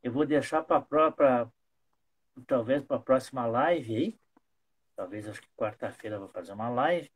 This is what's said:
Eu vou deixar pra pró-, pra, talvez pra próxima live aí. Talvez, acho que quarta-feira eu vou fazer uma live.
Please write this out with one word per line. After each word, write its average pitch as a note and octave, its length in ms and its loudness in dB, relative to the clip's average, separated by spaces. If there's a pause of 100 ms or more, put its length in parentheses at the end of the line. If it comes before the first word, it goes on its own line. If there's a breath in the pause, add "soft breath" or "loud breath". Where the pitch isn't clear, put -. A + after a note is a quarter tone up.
Eu B2 120 -6
vou D3 120 2
deixar D3+ 380 0
pra D#3 160 2
pró-, D3+ 320 2
pra, B2+ 340 4 (1000)
talvez C3 360 0
pra C3 140 -2
próxima B2+ 480 0
live B2+ 480 0
aí. E3+ 260 -2 (760)
Talvez, G#2 320 -10
acho G#2 140 -12
que - 60 -20 (100)
quarta-feira G#2+ 580 -6
eu G2+ 60 -8
vou G2 80 -14
fazer F2+ 240 -12
uma A2+ 160 -6
live. D3 460 0